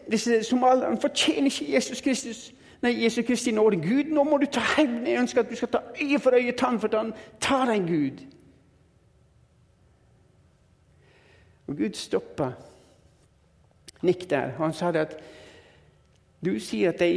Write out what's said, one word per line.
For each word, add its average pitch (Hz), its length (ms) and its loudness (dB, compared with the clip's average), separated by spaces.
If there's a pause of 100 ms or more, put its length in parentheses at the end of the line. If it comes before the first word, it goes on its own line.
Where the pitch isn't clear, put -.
disse 220 400 2
somalerne 247 560 2
fortjener 285 480 2
ikke - 240 -6
Jesus - 320 0
Kristus. 233 460 -4 (340)
Nei, 240 60 2 (100)
Jesus 226 240 2
Kristi 240 240 0
nåde. 214 320 4
Gud, 277 320 0
nå 285 80 4
må 294 160 2
du 294 80 2
ta - 160 -4 (140)
hevn. 240 320 2
Jeg 240 100 0
ønsker 247 240 2
at - 80 -2
du 226 80 -8
skal - 160 -4
ta 254 60 0 (180)
øye 285 240 0
for 254 160 4
øye, 247 160 0
tann 247 240 0
for 214 140 -2
tann. 220 180 -2 (320)
Ta 262 240 2
deg, 208 220 0
Gud." 147 340 -2 (3500)
Og 147 160 -6
Gud 214 160 -4
stoppa - 540 -6 (1500)
Nick 180 240 0
der, 135 240 -2
og 156 140 -2
han 156 80 -4
sa 175 180 -2
det 156 140 2
at, - 80 -14 (1300)
"Du 185 160 0
sier 208 320 0
at - 80 -8
de 175 160 4